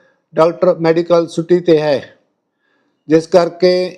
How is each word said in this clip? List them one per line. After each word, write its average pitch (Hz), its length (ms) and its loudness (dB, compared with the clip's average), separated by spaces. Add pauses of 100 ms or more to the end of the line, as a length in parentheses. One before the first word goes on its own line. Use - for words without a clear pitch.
(360)
ਡਾਕਟਰ 180 400 0
ਮੈਡੀਕਲ 165 520 0
ਛੁੱਟੀ 170 320 -2
'ਤੇ 170 200 2
ਹੈ, 147 240 -4 (1040)
ਜਿਸ 160 200 2
ਕਰਕੇ 180 720 -2